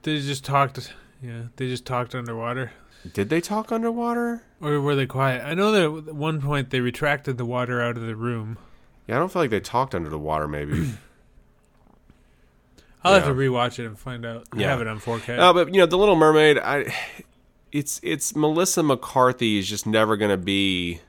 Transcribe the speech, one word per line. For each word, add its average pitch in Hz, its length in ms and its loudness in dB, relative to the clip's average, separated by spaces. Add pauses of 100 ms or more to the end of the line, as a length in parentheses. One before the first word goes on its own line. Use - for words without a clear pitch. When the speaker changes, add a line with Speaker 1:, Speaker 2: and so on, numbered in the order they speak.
Speaker 1:
They 151 180 -2
just 139 240 -6
talked. 139 480 -2 (300)
Yeah, 117 220 -12 (120)
they 131 120 -6
just 127 180 -6
talked 123 280 -4
underwater. 120 580 -6 (400)
Speaker 2:
Did 101 180 -2
they 165 120 2
talk 214 300 -4
underwater? 233 680 -2 (180)
Speaker 1:
Or 147 200 0
were 143 140 0
they 135 120 0
quiet? 131 380 0
I 147 100 -6
know 202 180 2
that 156 380 0
at 156 40 -12
one 156 280 -2
point 139 280 -2
they 131 100 0
retracted 139 580 -2
the 127 80 -4
water 123 340 -2
out 120 160 -2
of 117 100 -8
the 113 100 -6
room. 113 400 -6 (500)
Speaker 2:
Yeah, 117 100 -2
I - 20 2
don't 180 140 0
feel 180 100 -2
like 131 80 0
they 104 100 0
talked 127 340 -2
under 85 160 -4
the 78 80 -6
water, 76 300 -2
maybe. 76 440 -2 (100)
Speaker 1:
<clears throat> - 20 -20 (2000)
I'll 190 120 6
have 185 80 8
Speaker 2:
Yeah. 156 80 0
Speaker 1:
to 135 40 2
rewatch 123 440 0
it 120 80 -8
and 107 120 -14
find 120 280 -12
out. 117 260 -10
I 123 80 -8
Speaker 2:
Yeah. 101 80 2
Speaker 1:
have 131 120 0
it 113 60 -4
on 110 120 -6
four 117 200 -6
K. 117 180 -6
Speaker 2:
No, 180 180 6
but, 170 200 2
you 190 60 6
know, 175 60 8
The 165 100 0
Little 196 200 6
Mermaid, 156 420 6
I, 139 340 -2 (800)
it's, 143 300 -4
it's - 340 -4
Melissa 156 460 2
McCarthy 127 760 2
is 95 100 -2
just 104 180 -6
never 110 300 4
gonna 101 200 2
be 92 720 0